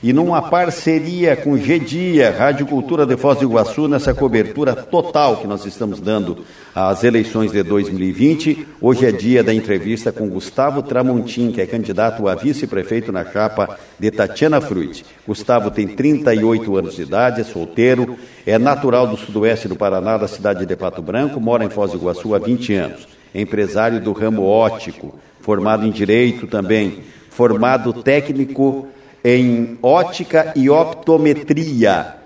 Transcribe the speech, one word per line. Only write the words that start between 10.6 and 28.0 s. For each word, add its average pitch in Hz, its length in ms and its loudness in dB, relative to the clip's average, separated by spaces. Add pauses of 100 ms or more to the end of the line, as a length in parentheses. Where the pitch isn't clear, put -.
Tramontim, 120 720 -2
que 95 80 -4
é 92 60 -2
candidato 110 600 -2
a 92 80 0
vice-prefeito 110 760 -4
na 90 120 -4
chapa 104 540 -2 (180)
de 107 140 2
Tatiana 139 500 2
Fruit. 90 460 -6 (180)
Gustavo 107 460 0
tem 104 160 -2
trinta 131 480 0
e 107 80 0
oito 110 340 0
anos 82 200 -2
de 87 60 -8
idade, 110 380 0
é 110 40 -2
solteiro, 120 720 0 (280)
é 110 140 2
natural 127 480 2
do 107 100 -4
sudoeste 107 520 -2
do 90 80 -6
Paraná, 98 400 0
da 104 100 -2
cidade 95 400 -4
de 92 80 -4
Pato 90 260 -6
Branco, 127 380 -4
mora 113 260 0
em 101 60 -4
Foz 101 220 -4
do 92 60 -8
Iguaçu 90 360 -4
há 98 60 2
vinte 117 340 -2
anos. 80 320 -6 (260)
É 95 80 -6
empresário 107 600 0
do 98 100 -4
ramo 107 320 -2
óptico, 98 720 0 (260)
formado 107 460 0
em 107 60 0
Direito 107 560 2
também, 101 560 -2 (260)
formado 120 640 2
técnico 135 960 0 (360)